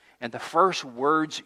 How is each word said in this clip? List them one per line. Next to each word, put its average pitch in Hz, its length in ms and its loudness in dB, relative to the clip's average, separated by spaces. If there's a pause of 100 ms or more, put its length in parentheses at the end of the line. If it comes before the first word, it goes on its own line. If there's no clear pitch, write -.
(220)
And 117 100 -8
the 123 60 -10
first 165 480 2
words 147 600 0